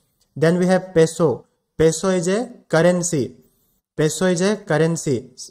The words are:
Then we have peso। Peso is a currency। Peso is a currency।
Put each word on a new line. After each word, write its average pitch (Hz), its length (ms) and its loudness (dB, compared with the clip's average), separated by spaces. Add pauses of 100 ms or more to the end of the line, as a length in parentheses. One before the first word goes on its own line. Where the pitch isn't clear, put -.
(380)
Then 160 160 2
we 180 120 0
have 185 180 2 (100)
peso। 160 340 2 (520)
Peso 160 300 2
is 180 180 -2
a 196 120 0 (300)
currency। 165 540 2 (760)
Peso 156 300 0
is 180 140 0
a 196 100 0 (160)
currency। 156 540 -2 (300)